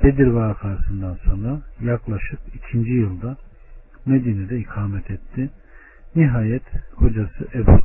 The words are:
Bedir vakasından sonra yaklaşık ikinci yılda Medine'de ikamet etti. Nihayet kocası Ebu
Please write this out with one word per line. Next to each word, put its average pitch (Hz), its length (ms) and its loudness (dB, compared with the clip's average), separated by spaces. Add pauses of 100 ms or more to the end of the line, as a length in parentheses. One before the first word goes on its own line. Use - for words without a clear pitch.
Bedir 139 240 6
vakasından 98 880 -2
sonra 113 460 -2 (200)
yaklaşık 117 580 -6 (160)
ikinci 117 360 -6
yılda 110 460 -4 (680)
Medine'de 120 540 -2
ikamet 101 520 -8
etti. 127 380 -10 (680)
Nihayet 120 480 2 (320)
kocası - 600 0
Ebu 104 300 8